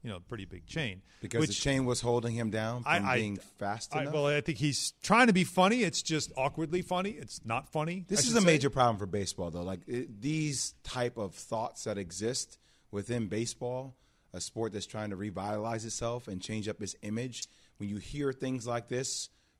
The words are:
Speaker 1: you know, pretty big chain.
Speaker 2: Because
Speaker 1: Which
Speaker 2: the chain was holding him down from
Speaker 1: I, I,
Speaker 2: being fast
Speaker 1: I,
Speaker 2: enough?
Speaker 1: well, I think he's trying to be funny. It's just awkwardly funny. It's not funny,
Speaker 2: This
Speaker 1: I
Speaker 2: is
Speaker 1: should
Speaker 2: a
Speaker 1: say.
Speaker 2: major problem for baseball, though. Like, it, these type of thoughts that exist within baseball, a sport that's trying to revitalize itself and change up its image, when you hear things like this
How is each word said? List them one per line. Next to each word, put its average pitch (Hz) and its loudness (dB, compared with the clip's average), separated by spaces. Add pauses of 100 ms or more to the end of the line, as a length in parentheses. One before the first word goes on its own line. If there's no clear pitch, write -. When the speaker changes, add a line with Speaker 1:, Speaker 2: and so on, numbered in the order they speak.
Speaker 1:
you 123 -10
know, 92 -8
pretty 107 -10
big 87 -14
chain. 107 -6 (200)
Speaker 2:
Because 113 0
Speaker 1:
Which - 4
Speaker 2:
the 101 -2
chain 135 4
was 123 2
holding 120 2
him 117 0
down 110 -2
from 170 2
Speaker 1:
I, 131 2
I, 127 4
Speaker 2:
being 104 0 (220)
fast 104 -4
Speaker 1:
I, 151 0
Speaker 2:
enough? 143 -4
Speaker 1:
well, 147 2
I 147 2
think - -2
he's 139 0 (100)
trying 233 8
to 220 10
be 180 6
funny. 202 6
It's 170 0
just 156 -2
awkwardly 156 0
funny. 185 -2
It's - -12
not 117 -2
funny, 165 -2
Speaker 2:
This 202 2
Speaker 1:
I - 4
Speaker 2:
is - 2
Speaker 1:
should 226 6
Speaker 2:
a - 8
Speaker 1:
say. 196 8
Speaker 2:
major 147 8
problem 120 4
for 101 -6
baseball, 92 -4
though. 87 -4
Like, 90 -6
it, 120 -6
these 151 -2
type 123 -2
of 98 -4
thoughts - -6
that 107 -2
exist 101 -4 (320)
within 110 -4
baseball, 123 -6 (340)
a 92 -10
sport 110 -4
that's 101 -6
trying 107 -6
to 98 -6
revitalize 107 -4
itself 117 -6
and 92 -6
change 107 -6
up 104 -6
its 98 -6
image, 117 -6 (300)
when 104 -6
you 104 -4
hear 139 -2
things 127 -4
like 120 -4
this - -4 (320)